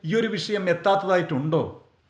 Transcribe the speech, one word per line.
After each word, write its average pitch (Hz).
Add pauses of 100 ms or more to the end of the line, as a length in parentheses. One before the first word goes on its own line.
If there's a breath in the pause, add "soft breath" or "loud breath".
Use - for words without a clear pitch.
ഈ 170
ഒരു 226
വിഷയം 196
എത്താത്തതായിട്ടുണ്ടോ? 170 (460)